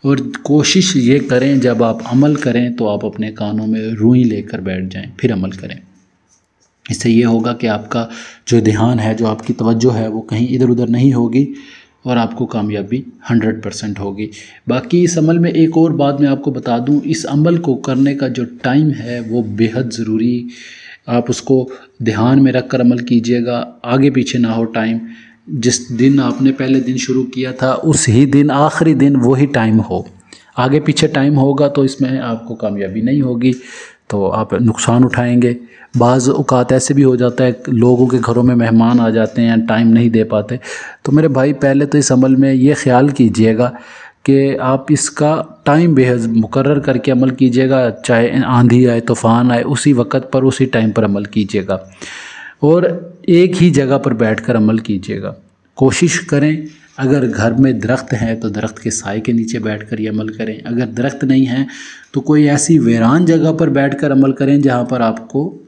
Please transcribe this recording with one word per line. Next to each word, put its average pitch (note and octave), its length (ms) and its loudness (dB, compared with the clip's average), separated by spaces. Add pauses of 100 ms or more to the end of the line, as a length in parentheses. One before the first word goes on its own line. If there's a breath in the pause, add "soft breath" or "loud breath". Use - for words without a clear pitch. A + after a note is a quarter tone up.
और C#3 160 0 (240)
कोशिश D3 540 2
ये B2+ 220 4
करें, C3 400 0
जब A#2 220 0
आप A2+ 240 -2
अमल C#3 320 2
करें, A#2+ 380 -2
तो A2+ 120 -2
आप G#2 160 -4
अपने G#2+ 280 -6
कानों G#2+ 340 -6
में A2 260 -4
रुई A#2+ 320 2
लेकर - 360 -4
बैठ F#2 280 -6
जाएं, - 220 -12 (100)
फिर A#2+ 120 0
अमल F#2+ 200 -4
करें। - 280 -14 (1040)
इससे A#2 240 -2
ये A2+ 140 4
होगा A#2 280 0
कि A#2 140 -6
आपका A2 420 -6 (400 loud breath)
जो A#2 120 2
ध्यान G#2+ 380 0
है, A2 160 -2
जो A2+ 120 -2
आपकी G#2+ 260 -4
तवज्जो A2+ 380 0
है, A2+ 180 -2
वो A2 120 -6
कहीं A2 280 -2
इधर B2+ 200 0
उधर A#2+ 200 0
नहीं B2+ 240 2
होगी A#2+ 340 0 (600 loud breath)
और B2 120 0
आपको A2+ 280 -4
कामयाबी G#2 560 -6 (280)
हंड्रेड A2 320 0
परसेंट G2+ 360 -10
होगी। G2+ 300 -8 (400 loud breath)
बाकी B2+ 360 0
इस E3+ 140 0
अमल E3 200 2
में E3+ 140 2
एक D#3+ 240 2
और E3 180 2
बात C#3 260 0
मैं C#3+ 80 2
आपको C3+ 220 -2
बता A#2+ 280 -4
दूं, C#3 240 0
इस E3 240 -4
अमल E3 320 0
को D3+ 240 -2
करने C3+ 320 0
का C3+ 160 -4
जो B2 140 -4 (200)
टाइम D3 280 2
है, A#2+ 300 -8
वो A2+ 200 -4
बेहद A2+ 480 -2
ज़रूरी, A2+ 580 -2 (600 loud breath)
आप A#2+ 220 -2
उसको B2+ 380 0 (340 loud breath)
ध्यान A2+ 380 2
में C3+ 120 4
रखकर B2+ 280 -2
अमल B2 200 2
कीजिएगा। A#2+ 580 -2 (280)
आगे C3+ 240 2
पीछे B2+ 280 -2
ना A#2 140 0
हो A2+ 200 0
टाइम। A2+ 280 -2 (500 loud breath)
जिस B2 420 -4
दिन C3+ 280 2
आपने B2 320 0
पहले C3 280 0
दिन B2 180 -4
शुरू C3 280 -2
किया B2+ 280 -8
था, C3 200 -2
उस - 340 0
ही A#2+ 200 4
दिन, C#3+ 220 4
आखिरी D#3 460 2
दिन C#3 220 4
वही C3 340 2
टाइम A2+ 280 2
हो। F#2 260 -6 (520 loud breath)
आगे C#3+ 220 2
पीछे D3+ 300 0
टाइम C#3+ 260 2
होगा, C#3 320 2
तो C#3 160 0
इसमें C3+ 360 -2
आपको A#2 360 -8
कामयाबी G2+ 460 -6
नहीं C3+ 200 0
होगी, B2 320 0 (560 loud breath)
तो G2+ 160 -2
आप A2 280 -4
नुकसान A#2 500 2
उठाएंगे। A#2+ 520 0 (400 loud breath)
बाज़ B2 340 2
औक़ात C3 420 0
ऐसे C3 220 0
भी C#3 80 4
हो C3 140 4
जाता B2 280 0
है, B2 260 -2
लोगों B2 360 4
के B2 120 0
घरों A#2 240 0
में B2 120 4
मेहमान A#2 460 4
आ A2+ 100 2
जाते A2+ 320 0
हैं, A2+ 240 2
टाइम A2+ 220 2
नहीं A#2 220 4
दे A2 140 2
पाते। A2 340 -4 (460 loud breath)
तो C#3 80 -2
मेरे D#3 160 4
भाई, C3+ 260 2
पहले C#3 320 0
तो C#3+ 120 0
इस C#3 140 0
अमल C3 240 4
में C3+ 160 2
ये C3+ 220 4
ख्याल C3 360 2
कीजिएगा A2+ 560 2 (600 loud breath)
कि C#3 300 2
आप C3+ 360 -2
इसका D3+ 400 -2 (340)
टाइम D#3 280 4
बेहद B2 360 2
मुकर्रर C3+ 500 0
करके C3+ 300 -2
अमल C3 220 2
कीजिएगा। B2+ 560 2 (100)
चाहे A#2+ 440 0
आंधी B2 440 4
आए, A#2 160 2
तूफ़ान A#2+ 480 2
आए, A#2+ 140 0
उसी D3 280 0
वक़्त C3 400 0
पर, C3 120 2
उसी C3 240 2
टाइम A2 240 0
पर G#2+ 120 0
अमल G2+ 220 -2
कीजिएगा G2 540 -4 (840 loud breath)
और E3 240 4 (440)
एक F3 260 4
ही F3 140 6
जगह C#3 280 2
पर B2 160 -2
बैठकर A2+ 420 0
अमल A2 240 2
कीजिएगा। G2+ 540 -8 (440)
कोशिश E3 460 2
करें, D3+ 420 -2 (320 loud breath)
अगर C3+ 280 0
घर A2 280 -2
में B2+ 240 2
दरख्त A2 340 -4
हैं, A2+ 280 -2
तो A2 100 -4
दरख्त G#2+ 280 -8
के A2 120 -6
साए G#2 300 -6
के A#2+ 120 -4
नीचे A2+ 280 -2
बैठकर G#2+ 400 -6
ये A2 80 -4
अमल G#2+ 220 -6
करें। A2 320 -8
अगर A#2+ 300 -4
दरख्त C3+ 320 -4
नहीं C3 220 2
है, C3 200 -2 (480 loud breath)
तो C#3 80 -2
कोई D3+ 240 4
ऐसी D3 340 2
वीरान A#2 460 2
जगह D#3+ 260 2
पर D#3 180 0
बैठकर C#3 400 0
अमल C3+ 220 2
करें, C#3+ 280 2
जहाँ B2 240 2
पर A#2+ 180 -2
आपको C3+ 500 -4 (160)